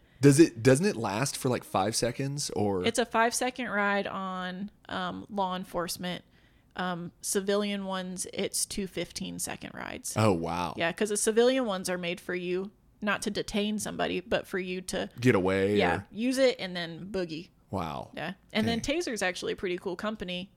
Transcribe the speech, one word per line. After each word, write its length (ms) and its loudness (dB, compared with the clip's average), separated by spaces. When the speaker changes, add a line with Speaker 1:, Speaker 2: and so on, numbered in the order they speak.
Speaker 1:
Does 180 10
it, 240 6
doesn't 240 6
it 100 2
last 400 0
for, 120 -2
like, 160 0
five 320 0
seconds, 540 -2
or? 340 2
Speaker 2:
It's 160 2
a 40 2
five-second 640 0
ride 380 0
on, 640 -6
um, 400 -6
law 280 -2
enforcement. 680 -4
Um, 340 -4
civilian 640 0
ones, 480 -6
it's 320 -2
two 220 -4
fifteen-second 880 -8
rides. 420 -8
Speaker 1:
Oh, 160 6
wow. 460 0
Speaker 2:
Yeah, 140 0
'cause 180 -2
the 80 0
civilian 480 4
ones 240 -2
are 80 -2
made 220 -4
for 140 -6
you 360 -4
not 200 0
to 80 -2
detain 500 -2
somebody, 400 -2
but 260 -2
for 140 -4
you 220 -6
to 280 -4
Speaker 1:
Get 140 6
away 420 4
Speaker 2:
Yeah, 200 4
Speaker 1:
or 160 -6
Speaker 2:
use 260 0
it 220 4
and 140 -6
then 360 -8
boogie. 380 -6
Speaker 1:
Wow. 440 -4
Speaker 2:
Yeah. 200 -8
And 160 0
then 120 0
Speaker 1:
Dang. 200 0
Speaker 2:
Taser's 220 -4
actually 320 -2
a 20 -6
pretty 220 -4
cool 180 -6
company. 600 -6